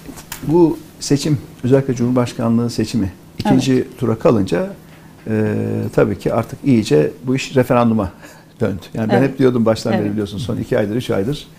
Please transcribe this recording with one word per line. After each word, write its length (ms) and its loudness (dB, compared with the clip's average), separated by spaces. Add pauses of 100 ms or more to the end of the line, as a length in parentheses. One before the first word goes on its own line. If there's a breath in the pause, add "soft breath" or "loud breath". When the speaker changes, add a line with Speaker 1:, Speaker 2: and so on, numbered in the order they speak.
(440)
Speaker 1:
bu 340 4 (220)
seçim, 380 0 (260)
özellikle 320 4
Cumhurbaşkanlığı 760 0
seçimi 420 -2 (280)
ikinci 340 2
Speaker 2:
Evet. 260 0
Speaker 1:
tura 200 -2
kalınca, 540 0 (540 loud breath)
e, 260 0 (420)
tabii 240 2
ki 140 -2
artık 300 -4
iyice 480 2 (120)
bu 120 -2
iş 200 -6
referanduma 560 2 (240 loud breath)
<laughs> 240 -18
döndü. 220 -2 (120)
Yani 160 -4
ben 80 0
Speaker 2:
Evet. 120 2
Speaker 1:
hep 100 -6
diyordum 260 2
baştan 280 0
beri 80 0
Speaker 2:
Evet. 100 -2
Speaker 1:
biliyorsun, 260 -6
son 200 -6
iki 200 -2
aydır, 180 -2
üç 160 -4
aydır 360 -4 (120)